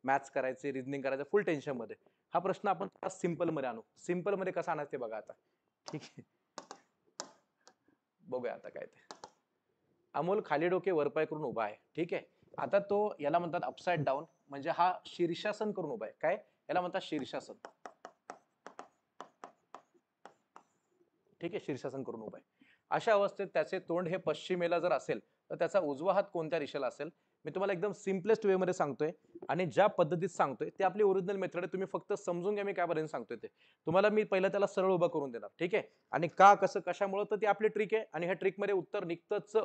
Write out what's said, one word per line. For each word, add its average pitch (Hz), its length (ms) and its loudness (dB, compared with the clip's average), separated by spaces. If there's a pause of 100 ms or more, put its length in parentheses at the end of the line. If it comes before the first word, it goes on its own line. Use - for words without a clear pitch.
मॅथ्स 135 280 0
करायचे, 131 400 -4
रिझनिंग 135 320 -6
करायचं, 135 280 -2
फुल 208 120 4
टेन्शनमध्ये. 131 520 -4 (380)
हा 175 60 4
प्रश्न 185 280 -2
आपण 190 200 0
थोडा - 220 -8
सिम्पलमध्ये 160 600 -2
आणू. 113 120 -8 (240)
सिम्पलमध्ये 185 480 0
कसा 170 180 -2
आणायचं 147 200 -4
ते 147 60 -4
बघा 110 200 -6
आता. - 160 -12 (540)
ठीक 156 160 -8
आहे, - 200 -20 (2000)
बघूया 120 300 -4
आता - 160 -16
काय - 160 -12
ते. - 220 -20 (1080)
अमोल 180 300 0
खाली 156 240 2
डोके 180 220 2
वरपाय 156 340 2
करून 156 180 -6
उभा 113 200 -2
आहे. 104 120 -6 (200)
ठीक 165 180 -4
आहे, 160 100 -4 (340)
आता 165 220 2
तो, 202 400 0
याला 151 200 2
म्हणतात 175 240 -4
अपसाइड 175 400 -2
डाऊन, 135 220 0 (240)
म्हणजे 139 200 -6
हा 175 220 4 (140)
शीर्षासन 208 640 -2
करून 180 200 -4
उभा 110 140 -6
आहे. - 160 -10
काय? 170 160 2 (320)
याला 165 120 2
म्हणतात 180 220 -4
शीर्षासन. 135 500 -6 (4000)
ठीक 170 120 -6
आहे, 196 120 -4
शीर्षासन 135 380 -6
करून 113 180 -10
उभा 107 160 -12
आहे. - 200 -20 (340)
अशा 185 220 2
अवस्थेत 202 400 2
त्याचे 175 260 0
तोंड 175 280 -2
हे 175 100 -2
पश्चिमेला 170 640 0
जर 165 120 2
असेल, 135 280 0 (320)
तर - 40 -8
त्याचा 165 240 2
उजवा 156 340 0
हात 190 100 4 (100)
कोणत्या 160 260 -2
दिशेला 139 280 -4
असेल? 147 220 -8 (360)
मी 151 60 -8
तुम्हाला 196 220 0
एकदम 190 180 -2
सिम्पलेस्ट 190 540 0
वेमध्ये 185 280 4
सांगतोय 151 380 0 (380)
आणि 165 160 0
ज्या 156 220 6
पद्धतीत 180 420 2
सांगतोय, 156 400 -2
ते - 140 -6
आपली 190 200 4
ओरिजिनल 196 340 2
मेथड 185 200 -4
आहे. 180 160 -4
तुम्ही 190 200 -2
फक्त 180 220 -4
समजून 175 400 -2
घ्या 202 100 -2
मी 202 80 -2
काय 175 120 -2
पद्धतीने 156 220 0
सांगतोय 120 300 -8
ते. 107 100 -14 (400)
तुम्हाला 190 220 6
मी 214 140 4
पहिला 190 240 2
त्याला 196 200 2
सरळ 190 240 2
उभा 175 160 6
करून 151 240 -2
देणार. 113 180 -10 (100)
ठीक 180 160 0
आहे, 175 80 2 (300)
आणि 160 140 0
का, 190 280 10
कसं, 196 240 2
कशामुळं, 196 520 -2
तर 214 40 -2
ती 208 100 -2
आपली 208 220 4
ट्रिक 208 260 -2
आहे 220 100 2 (100)
आणि 165 120 -4
ह्या 185 100 0
ट्रिकमध्ये 196 400 0
उत्तर 190 280 -2
निघतंच, 175 600 -4